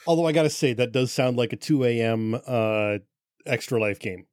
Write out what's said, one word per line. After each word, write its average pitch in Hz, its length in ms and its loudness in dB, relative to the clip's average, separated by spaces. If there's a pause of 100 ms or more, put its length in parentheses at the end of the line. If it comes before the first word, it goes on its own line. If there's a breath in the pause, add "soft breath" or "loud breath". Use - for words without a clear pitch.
Although 165 220 2
I 160 40 2
gotta 156 200 4
say, 139 220 0
that 120 180 0
does 127 200 0
sound 127 260 0
like 120 160 0
a 117 40 -8
two 143 260 0
A 120 180 2
M, 113 440 0
uh, 110 540 0 (480)
Extra 127 320 -2
Life 104 200 -2
game. 92 340 -10